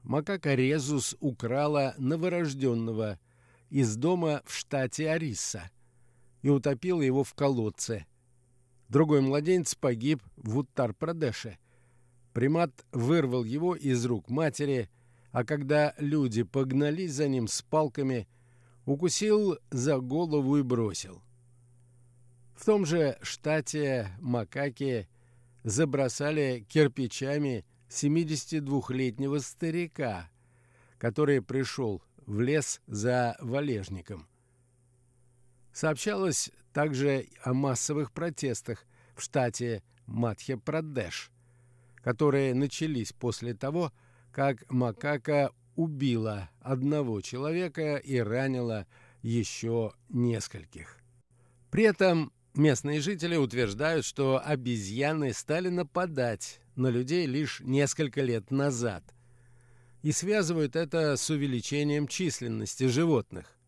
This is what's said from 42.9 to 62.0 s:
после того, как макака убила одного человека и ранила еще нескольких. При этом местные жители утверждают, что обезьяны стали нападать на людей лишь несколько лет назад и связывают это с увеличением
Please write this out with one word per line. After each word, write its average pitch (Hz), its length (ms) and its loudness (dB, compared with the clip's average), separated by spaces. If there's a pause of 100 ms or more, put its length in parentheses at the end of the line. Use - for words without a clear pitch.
после 117 420 -4
того, 151 380 -2 (400)
как 139 380 -2
макака 139 840 0 (240)
убила 120 760 -2 (100)
одного 131 600 0
человека 151 760 -4
и 135 220 -2
ранила 120 680 0 (360)
еще 113 720 0 (160)
нескольких. 113 880 -4 (720)
При 214 140 4
этом 180 480 4 (220)
местные 147 460 4
жители 170 360 -2
утверждают, 123 680 0
что 135 400 0
обезьяны 127 880 -2
стали 170 360 -2
нападать 160 920 -2 (160)
на 127 120 2
людей 131 380 0
лишь 139 340 -4
несколько 139 600 0
лет 117 280 -2
назад 123 520 0 (1000)
и 151 100 2
связывают 170 640 0
это 156 400 2
с - 140 -4
увеличением 147 760 0